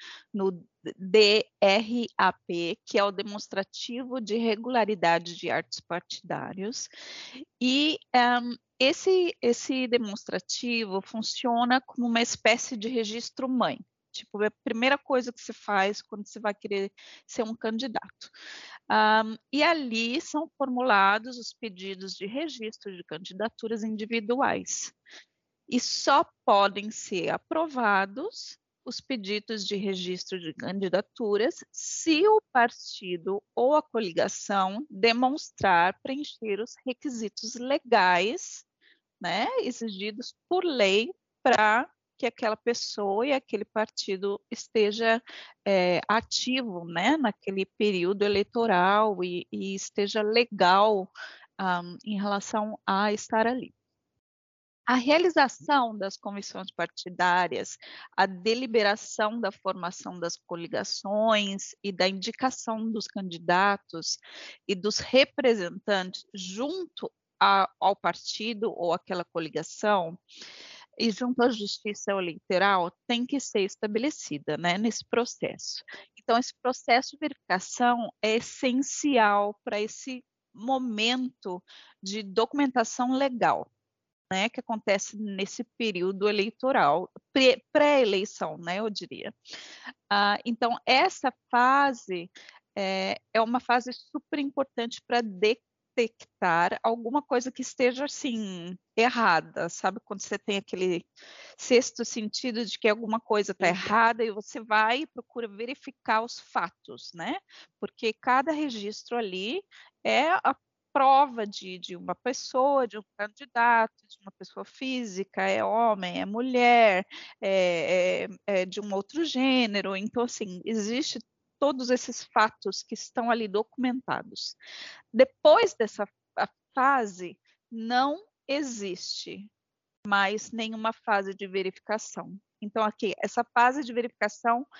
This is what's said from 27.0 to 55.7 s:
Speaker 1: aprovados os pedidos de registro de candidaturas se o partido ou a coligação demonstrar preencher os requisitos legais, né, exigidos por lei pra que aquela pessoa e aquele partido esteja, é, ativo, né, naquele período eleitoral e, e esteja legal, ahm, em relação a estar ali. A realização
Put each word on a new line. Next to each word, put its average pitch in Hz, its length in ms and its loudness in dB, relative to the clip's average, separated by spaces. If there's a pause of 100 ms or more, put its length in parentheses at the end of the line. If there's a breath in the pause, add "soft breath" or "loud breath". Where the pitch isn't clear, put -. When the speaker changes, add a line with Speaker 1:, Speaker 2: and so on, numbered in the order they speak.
Speaker 1:
aprovados 247 1300 -2 (260)
os - 160 -10
pedidos 208 640 -6
de 202 120 -4
registro 185 640 -4
de 160 140 -8
candidaturas 202 1160 -2
se - 560 0
o 427 160 6 (100)
partido 196 880 0 (140)
ou 262 220 4
a 302 60 4
coligação 196 1080 -2
demonstrar 214 1120 2
preencher 262 560 -6
os 226 160 -8 (100)
requisitos 240 680 -8
legais, 226 1120 2 (580 soft breath)
né, 180 240 -2 (140)
exigidos 214 760 -6 (140)
por 359 160 0
lei 226 480 2 (320)
pra 220 440 4 (320)
que 262 60 0
aquela 220 280 -2
pessoa 214 720 -2
e 294 60 0
aquele 240 320 -2
partido 202 720 -4 (120)
esteja, 226 720 2 (440 loud breath)
é, 180 400 4
ativo, 226 800 -2
né, 175 320 2
naquele 202 480 -2
período 196 580 0
eleitoral 202 1000 2
e, 180 260 -6
e 196 240 -6
esteja 202 460 -4
legal, 208 880 4 (480 loud breath)
ahm, 180 460 -2
em 208 160 -4
relação 208 640 -4
a 202 240 2
estar 220 360 0
ali. 247 260 -4 (1120)
A 240 100 4
realização 285 1000 2